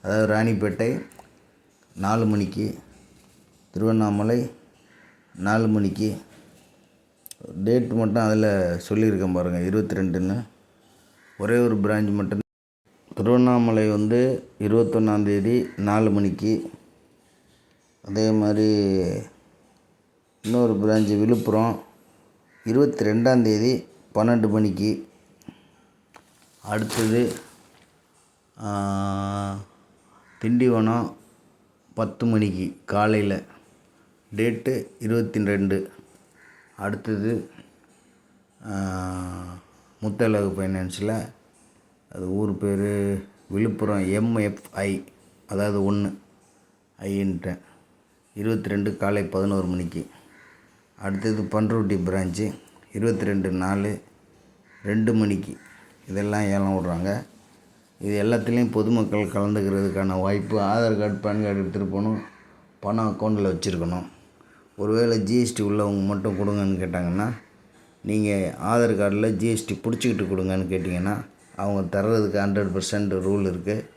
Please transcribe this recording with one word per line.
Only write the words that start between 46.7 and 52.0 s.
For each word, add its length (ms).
ஐன்ட்டேன். 600
இருபத்தி 360
ரெண்டு 280
காலை 260
பதினோரு 440
மணிக்கு. 400
அடுத்தது 420
பண்ருட்டி 640